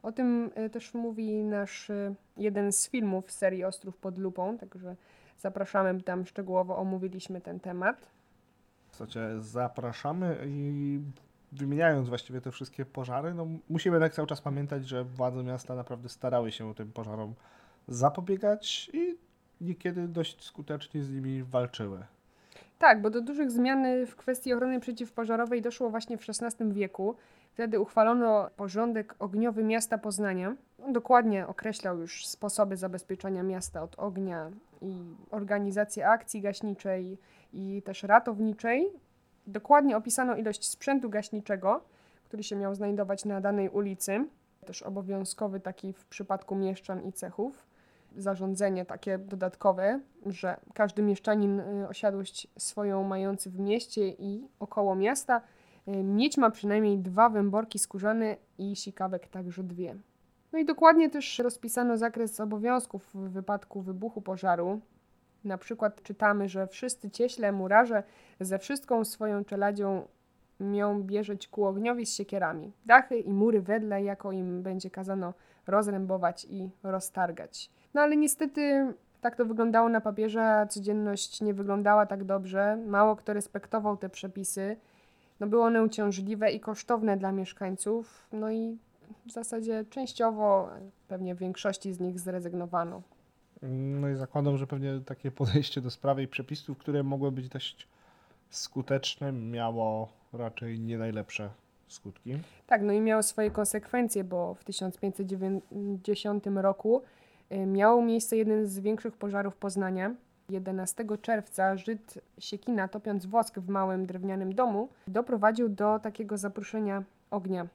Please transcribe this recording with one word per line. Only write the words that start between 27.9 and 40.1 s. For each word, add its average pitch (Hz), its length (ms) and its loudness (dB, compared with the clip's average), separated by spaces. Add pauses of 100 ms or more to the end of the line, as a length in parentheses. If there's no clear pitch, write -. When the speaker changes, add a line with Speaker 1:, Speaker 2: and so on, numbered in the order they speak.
Speaker 1:
porządek 214 640 -2
ogniowy 214 460 0
miasta 220 340 0
Poznania. 202 580 -2 (280)
On 269 80 -4
dokładnie 226 540 6
określał 190 520 -6
już - 280 -10
sposoby 202 500 0
zabezpieczania 185 680 -6
miasta 185 400 -4
od 170 160 -12
ognia 180 520 -4 (300)
i 180 360 -10 (140)
organizację 202 800 0
akcji 220 320 2
gaśniczej 196 800 -4 (340)
i 196 300 -8
też 190 200 -10
ratowniczej. 226 880 4 (560)
Dokładnie 262 500 6
opisano 240 400 0